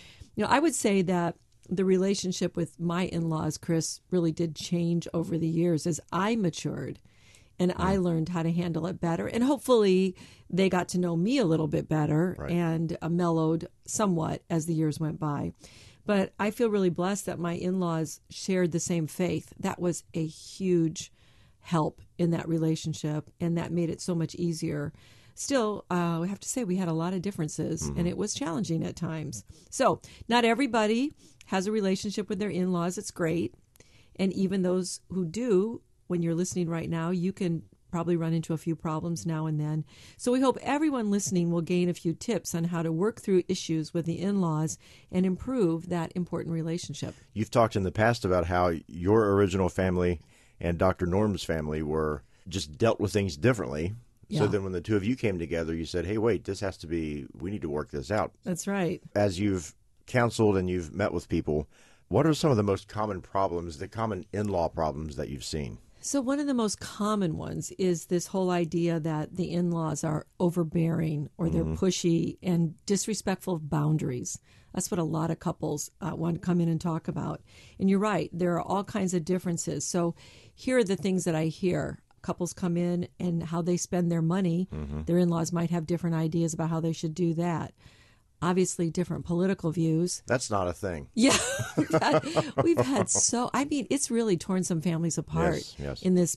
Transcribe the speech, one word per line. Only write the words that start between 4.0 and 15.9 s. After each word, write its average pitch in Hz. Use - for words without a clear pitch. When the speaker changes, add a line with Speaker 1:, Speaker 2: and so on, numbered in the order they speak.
Speaker 1:
really 170
did 160
change 170
over 165
the 165
years 165
as 160
I 202
matured 156
and 180
I 190
Speaker 2:
Mm. 185
Speaker 1:
learned 165
how 175
to 165
handle 165
it 180
better. 175
And 226
hopefully 208
they 190
got 180
to 180
know 170
me 220
a 240
little 160
bit 147
better 156
Speaker 2:
Right. 147
Speaker 1:
and, 165
uh, 160
mellowed 165
somewhat 165
as 165
the 170
years 156
went 156
by. 147